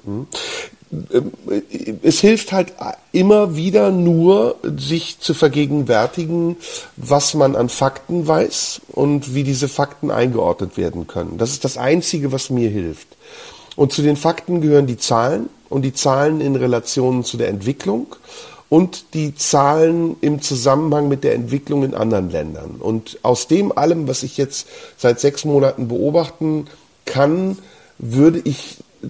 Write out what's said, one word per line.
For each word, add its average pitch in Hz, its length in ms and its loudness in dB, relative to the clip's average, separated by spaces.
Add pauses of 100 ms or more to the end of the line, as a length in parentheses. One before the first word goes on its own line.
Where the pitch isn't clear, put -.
Hm. 107 220 -8 (840)
Ähm, - 200 0 (720)
es - 160 2
hilft 214 320 4
halt 190 220 -2 (380)
immer 196 440 4
wieder 196 340 2
nur, 180 680 4 (200)
sich 147 420 -4
zu - 140 0
vergegenwärtigen, 151 1200 0 (380)
was 139 380 0
man 139 220 4
an 120 140 0
Fakten 156 580 -2
weiß - 600 0
und 143 440 0
wie 143 100 0
diese 135 240 -2
Fakten - 440 -4
eingeordnet 107 680 0
werden 85 300 -4
können. 85 320 -8
Das 113 100 -2
ist - 140 -6
das 131 140 -4
Einzige, 143 540 0
was 135 200 -4
mir 120 180 2
hilft. 87 380 -6 (680)
Und 143 180 2
zu 147 100 0
den 147 120 4
Fakten 165 460 -2
gehören 147 240 4
die 120 120 -4
Zahlen 123 520 0 (200)
und 139 120 -2
die 131 120 -2
Zahlen 147 460 2
in 139 160 0
Relation 127 680 0
zu 120 140 -8
der 117 100 -2
Entwicklung 135 680 -4 (520)
und 175 460 2
die 151 220 -4
Zahlen 160 840 2
im 147 200 0
Zusammenhang 143 680 2
mit 139 140 -2
der 139 120 2
Entwicklung 139 480 -2
in 131 100 -2
anderen 104 360 0
Ländern. 76 500 -8
Und 110 420 -6
aus 120 260 0
dem 202 300 2
allem, 160 300 2
was 131 160 -4
ich 127 140 -10
jetzt - 300 -4 (300)
seit 120 220 2
sechs 143 260 0
Monaten 139 440 2
beobachten 151 800 -2 (380)
kann, 175 520 0 (400)
würde 143 460 4
ich - 340 -6 (320)